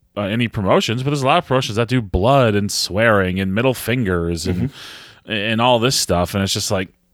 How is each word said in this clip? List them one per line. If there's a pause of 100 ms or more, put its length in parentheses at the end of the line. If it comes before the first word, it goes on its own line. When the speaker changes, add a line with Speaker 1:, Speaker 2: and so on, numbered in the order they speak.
(160)
Speaker 1:
uh,
any
promotions,
but
there's
a
lot
of
promotions
that
do
blood
and
swearing
and
middle
fingers
and,
Speaker 2:
Mm-hmm.
Speaker 1:
and
all
this
stuff.
And
it's
just
like, (240)